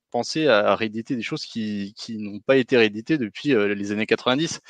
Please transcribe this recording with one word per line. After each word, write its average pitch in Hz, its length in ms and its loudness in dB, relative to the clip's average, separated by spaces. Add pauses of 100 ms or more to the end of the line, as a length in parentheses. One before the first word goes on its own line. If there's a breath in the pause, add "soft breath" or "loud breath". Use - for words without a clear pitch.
(100)
penser 147 380 -2
à, 110 100 8
à 104 180 4
rééditer 110 400 -4
des 113 60 -4
choses - 240 -8
qui, 104 500 -6
qui 113 220 -12
n'ont 104 220 -10
pas 135 160 2
été 131 200 2
rééditées 113 400 2
depuis, 131 380 -2
euh, 104 200 4
les 101 160 -4
années 107 160 -2
quatre-vingt-dix. 131 640 0